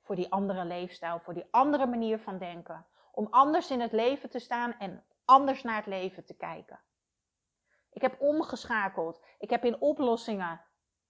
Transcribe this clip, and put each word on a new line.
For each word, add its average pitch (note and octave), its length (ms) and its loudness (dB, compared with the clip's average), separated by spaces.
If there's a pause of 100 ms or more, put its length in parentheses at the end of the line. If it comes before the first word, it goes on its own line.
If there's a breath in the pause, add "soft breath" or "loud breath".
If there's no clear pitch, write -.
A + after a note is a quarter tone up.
voor - 160 -6
die F3+ 160 -2
andere F#3+ 320 -2
leefstijl, E3+ 560 -6
voor F3 140 -12
die F3 160 -10
andere C4 360 4
manier A3+ 320 -2
van G3 200 -10
denken. E3+ 480 -12 (260 soft breath)
Om G#3 180 -2
anders D4 400 4
in B3+ 100 -2
het A#3 120 -4
leven B3 380 0
te - 80 -8
staan A#3+ 400 -4
en - 260 -12 (200)
anders C4+ 380 6
naar A3+ 140 -4
het G#3 100 -6
leven F#3 380 -6
te - 120 -20
kijken. - 440 -14 (1120)
Ik - 120 -6
heb - 180 0
omgeschakeld. A3 1040 -2 (140)
Ik G#3 120 -10
heb A#3 140 2
in A#3 160 0
oplossingen A#3 840 0 (460)